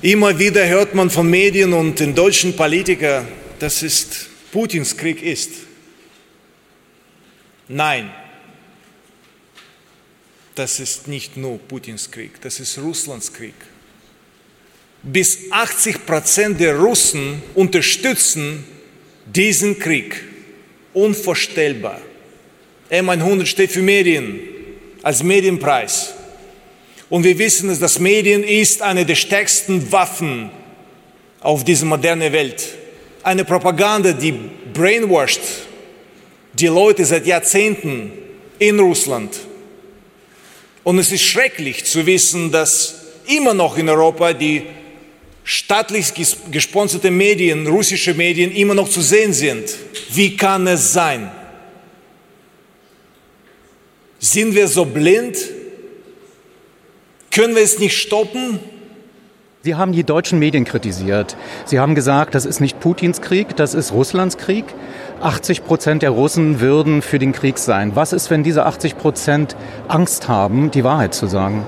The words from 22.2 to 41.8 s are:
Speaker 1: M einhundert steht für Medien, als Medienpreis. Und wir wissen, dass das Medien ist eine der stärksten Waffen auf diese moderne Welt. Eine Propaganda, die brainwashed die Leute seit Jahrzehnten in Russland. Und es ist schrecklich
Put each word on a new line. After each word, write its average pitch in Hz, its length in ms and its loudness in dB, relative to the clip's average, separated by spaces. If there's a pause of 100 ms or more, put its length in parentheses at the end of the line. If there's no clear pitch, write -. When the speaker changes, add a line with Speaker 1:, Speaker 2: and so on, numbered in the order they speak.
Speaker 1:
M 185 200 0
einhundert 180 400 0
steht 190 240 0
für 185 100 -2
Medien, 175 560 2 (640)
als 147 220 0
Medienpreis. 160 880 0 (960)
Und 170 140 0
wir 180 120 6
wissen, 196 320 0
dass 165 120 -2
das 170 180 0
Medien 202 460 4
ist 208 360 2
eine 185 240 0
der - 120 0
stärksten 190 760 0
Waffen 151 600 -2 (920)
auf 139 240 0
diese 156 200 2
moderne 156 480 0
Welt. 139 300 -2 (600)
Eine 185 200 0
Propaganda, 180 680 2
die 147 200 -2 (400)
brainwashed 180 680 2 (1120)
die 165 140 2
Leute 196 360 6
seit - 220 2
Jahrzehnten 170 840 0 (480)
in 208 180 4
Russland. 135 580 2 (1500)
Und 180 160 2
es 175 100 0
ist 196 120 0
schrecklich 180 600 0